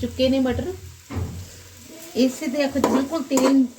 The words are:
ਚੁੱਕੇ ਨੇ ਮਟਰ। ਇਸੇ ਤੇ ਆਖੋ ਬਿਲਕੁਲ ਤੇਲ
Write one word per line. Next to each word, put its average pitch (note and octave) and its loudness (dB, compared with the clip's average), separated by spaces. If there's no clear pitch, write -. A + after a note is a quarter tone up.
ਚੁੱਕੇ C4 0
ਨੇ C4+ 2
ਮਟਰ। B3+ -2
ਇਸੇ C4 2
ਤੇ C#4 0
ਆਖੋ C#4 0
ਬਿਲਕੁਲ C#4 0
ਤੇਲ C4+ 4